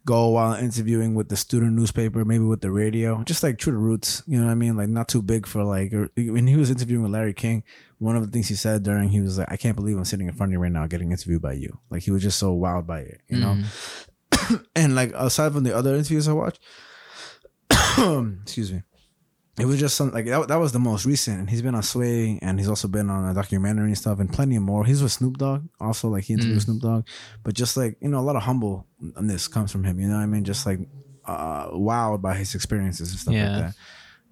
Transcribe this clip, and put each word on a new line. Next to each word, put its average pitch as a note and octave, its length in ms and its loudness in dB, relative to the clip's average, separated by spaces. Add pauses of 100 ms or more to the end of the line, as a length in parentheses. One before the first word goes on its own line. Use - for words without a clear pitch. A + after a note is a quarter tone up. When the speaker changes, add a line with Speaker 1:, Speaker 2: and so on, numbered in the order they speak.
Speaker 1:
"Go A#2 240 4
while A2+ 240 4
interviewing A2+ 600 0
with A2 160 0
the G#2 60 -4
student A#2 380 2
newspaper, A2+ 520 2
maybe A2+ 200 4
with A2 160 2
the G2 100 -2
radio," A2 540 0
just, - 180 -2
like, C3 160 0
true D3+ 140 0
to A2+ 40 0
roots. A2 480 0
You C3+ 140 0
know A#2 60 4
what A#2 80 2
I - 20 2
mean? A#2 220 2
Like, G#2 120 0
not A2+ 200 0
too A#2+ 120 2
big G#2 240 0
for, G#2+ 180 -2
like, G2 300 0
or, G#2 220 0
when A#2+ 320 2
he C3+ 80 6
was C#3+ 160 4
interviewing A#2+ 320 0
with G#2 80 0
Larry G#2+ 220 0
King, A2+ 300 -2 (360)
one A2+ 160 0
of A2+ 100 0
the G2+ 60 -8
things A2+ 160 0
he G#2+ 80 -2
said G#2+ 260 0
during, G2+ 280 2
he G#2 120 4
was F#2+ 160 0
like, F#2 140 -2
"I G2 60 -4
can't A2+ 180 0
believe G2+ 220 0
I'm F#2 80 -2
sitting G2 220 -4
in F2 60 -4
front G2 180 -2
of - 20 0
you F2+ 60 0
right F2 120 0
now D#2+ 160 0
getting E2+ 240 -2
interviewed F2 320 -2
by C#2 100 -4
you." C2+ 260 -10 (120)
Like, E2+ 120 -6
he G2+ 80 0
was F#2+ 120 2
just G2 160 0
so F#2 180 2
wowed F2 300 -2
by E2 140 -6
it, C2+ 260 -16
you - 120 -2
know? G#2+ 200 2
Speaker 2:
Mm-hmm. - 1040 -4
Speaker 1:
<coughs> - 120 -10
And, D3+ 200 4
like, B2+ 200 2
aside D3+ 380 0
from C#3+ 100 0
the A#2 120 2
other C3 200 2
interviews D3 320 0
I D3+ 60 2
watched, - 260 -2 (1120)
<coughs> B2+ 760 4
excuse G#2+ 280 -6
me, F#2 100 -6 (800)
it A2+ 60 2
was C3+ 140 4
just C#3+ 160 2
some, C#3 160 0
like, A2+ 140 -2
that, C3 220 0
that C#3+ 120 0
was D#3+ 120 2
the A#2+ 80 0
most A2 260 2
recent. B2 340 0
And F#2+ 100 -4
he's A#2 120 0
been B2+ 140 -2
on G#2+ 80 -2
Sway, A#2 580 0
and F#2 180 0
he's G2 100 2
also G#2+ 180 -2
been G2+ 220 0
on F#2+ 200 -2
a F#2 40 0
documentary G2+ 540 0
and G#2 100 0
stuff, G2+ 220 -2
and F#2+ 120 0
plenty C3+ 280 2
more. G2+ 260 0
He's C#3 180 4
with A#2+ 80 2
Snoop B2+ 260 -2
Dogg C#3 300 -2 (120)
also, A2 300 -2
like, G2 160 0
he - 80 -2
interviewed A2+ 260 2
Speaker 2:
Mm. G#2 40 0
Speaker 1:
Snoop A2 180 -2
Dogg, A2+ 260 0 (360)
but G#2+ 100 -4
just, A#2 240 -2
like, A#2+ 240 -2
you C#3+ 80 -2
know, C#3 100 0
a - 60 0
lot C#3+ 100 0
of A2 80 -2
humbleness G#2 1040 -4
comes G#2 240 -2
from F#2+ 120 -2
him. F#2 160 0
You G2 80 0
know G#2 80 0
what G#2+ 80 0
I - 20 0
mean? G#2+ 180 0
Just, G2 220 -4
like, F#2+ 140 -2 (460)
uh, D#2 460 -6
wowed G#2+ 500 0
by F#2+ 140 0
his G2 200 -4
experiences F#2 560 -4
and F#2+ 80 -8
stuff - 140 0
Speaker 2:
Yeah. G#2 180 2
Speaker 1:
like G2+ 140 0
that. F#2 100 -6 (560)